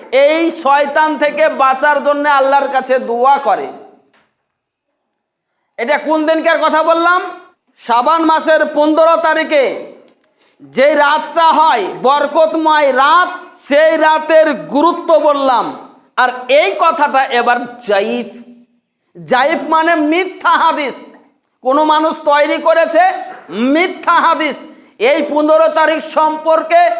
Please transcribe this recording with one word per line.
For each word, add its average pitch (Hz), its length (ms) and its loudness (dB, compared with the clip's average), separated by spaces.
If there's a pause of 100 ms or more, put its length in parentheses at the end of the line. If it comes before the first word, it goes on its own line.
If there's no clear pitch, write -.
(120)
এই 311 400 2
শয়তান 294 680 0
থেকে 294 320 0
বাঁচার 269 540 0
জন্য 294 260 0
আল্লাহর 277 380 2
কাছে 254 320 -2
দোয়া 240 380 0
করে। 180 300 -4 (2000)
এটা 262 200 -2
কোন 302 280 -2
দিনকার 320 360 0
কথা 311 220 0
বললাম? 339 380 0 (680)
শাবান 294 380 0
মাসের 311 400 2
পনেরো 311 500 2
তারিখে 311 800 -2 (680)
যেই 262 340 0
রাতটা 302 560 0
হয়, 277 360 2 (140)
বরকতময় 302 920 0
রাত, 320 600 0
সেই 311 440 0
রাতের 311 560 2
গুরুত্ব 277 680 0
বললাম। 277 680 -2 (280)
আর 247 120 2 (180)
এই 311 320 2
কথাটা 277 460 0
এবার 240 520 -2
জাইফ, 214 480 -2 (1000)
জাইফ 269 440 -2
মানে 320 260 2
মিথ্যা 330 540 -2
হাদিস, 294 580 -2 (540)
কোনো 277 220 0
মানুষ 311 420 0
তৈরি 294 320 0
করেছে 320 420 2 (500)
মিথ্যা 302 640 -2
হাদিস। 311 540 0 (320)
এই 277 300 2
পনেরো 311 380 2
তারিখ 320 320 0
সম্পর্কে 320 920 0 (100)